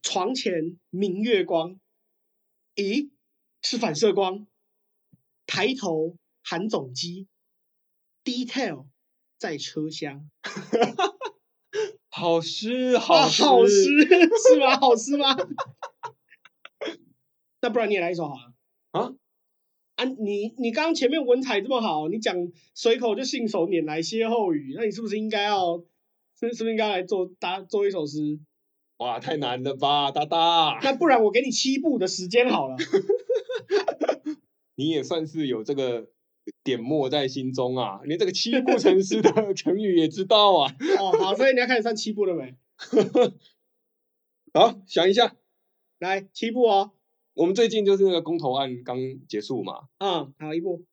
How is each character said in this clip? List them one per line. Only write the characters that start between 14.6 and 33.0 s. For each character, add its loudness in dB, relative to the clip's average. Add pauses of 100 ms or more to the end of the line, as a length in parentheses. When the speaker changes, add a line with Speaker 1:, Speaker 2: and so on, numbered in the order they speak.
Speaker 1:
好 6
诗 -2
吗？ 0
<laughs> -4 (2250)
那 -2
不 0
然 0
你 2
也 0
来 -2
一 -4
首 -4
好 -10
了。 -20 (380)
Speaker 2:
啊？ -4 (840)
Speaker 1:
啊， -4
你， -4
你 -2
刚 -2
刚 0
前 0
面 -2
文 2
采 -2
这 -10
么 0
好， -2
你 -4
讲 -4 (400)
随 2
口 -2
就 -6
信 -4
手 0
拈 0
来 -6
歇 -4
后 0
语， -6
那 -6
你 0
是 -10
不 -8
是 -4
应 -4
该 -2
要， -2 (540)
是， -4
是 -6
不 -2
是 -2
应 -2
该 0
来 -2
做， -4
答， -6
做 -2
一 2
首 -4
诗？ -6 (560)
Speaker 2:
哇， -6
太 -6
难 -4
了 -4
吧， 2
大 -2
大。 2
Speaker 1:
那 0
不 0
然 6
我 4
给 2
你 -4
七 -2
步 0
的 0
时 -6
间 4
好 -2
了。 -10
<laughs> -4